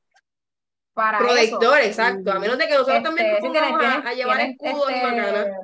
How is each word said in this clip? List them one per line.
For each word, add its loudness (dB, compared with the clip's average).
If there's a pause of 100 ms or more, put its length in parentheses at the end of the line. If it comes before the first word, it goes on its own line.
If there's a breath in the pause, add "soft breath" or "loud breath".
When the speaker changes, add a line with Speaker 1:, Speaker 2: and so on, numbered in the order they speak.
(960)
Speaker 1:
para 0
Speaker 2:
Protector, 4
Speaker 1:
eso. -
Speaker 2:
exacto. 0
A -2
Speaker 3:
Ujú. -8
Speaker 2:
menos -2
de 0
que 0
nosotros 2
también -2
Speaker 1:
Este, 0
Speaker 2:
nos 0
Speaker 1:
sí, -4
tienes, 0
Speaker 2:
pongamos 0
a, 2
Speaker 1:
tienes, -6
Speaker 2:
a -6
llevar 0
Speaker 1:
tienes, -2
Speaker 2:
escudos -4
y -2
Speaker 1:
este, -
Speaker 2:
macanas. -2 (160)